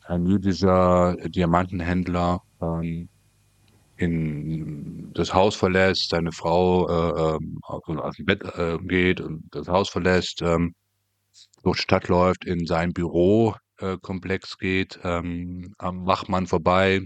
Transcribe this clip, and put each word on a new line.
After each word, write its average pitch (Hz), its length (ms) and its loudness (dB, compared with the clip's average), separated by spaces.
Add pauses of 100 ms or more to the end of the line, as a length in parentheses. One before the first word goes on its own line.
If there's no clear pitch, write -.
ein 87 180 -2
jüdischer 90 1000 4
Diamantenhändler, 87 1160 0 (200)
ähm, 82 480 -6 (880)
in 78 1200 -4
das 85 180 -2
Haus 98 220 4
verlässt, 95 540 2
seine 85 220 0
Frau, 90 560 2
äh, 82 480 0
ähm, 80 280 -6
aus, - 240 -10
aus 73 280 -6
dem 73 120 -14
Bett, - 160 0 (120)
äh, 82 280 -2
geht 90 360 2
und 78 320 -10
das 73 160 -10
Haus 92 220 0
verlässt, 90 540 0
ähm, 85 320 0 (880)
durch 90 140 2
die - 60 -4
Stadt - 240 0
läuft, 90 380 2
in 85 220 -2
sein 85 260 0
Büro, 92 600 2 (240)
äh, 95 220 -6
Komplex 92 580 -8
geht, 92 440 -4
ähm, 87 760 -6
am 92 260 -8
Wachmann 92 420 0
vorbei. 95 580 2